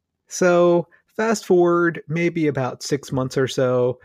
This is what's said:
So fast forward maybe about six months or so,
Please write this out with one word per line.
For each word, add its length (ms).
So 600
fast 380
forward 600
maybe 400
about 360
six 280
months 260
or 100
so, 580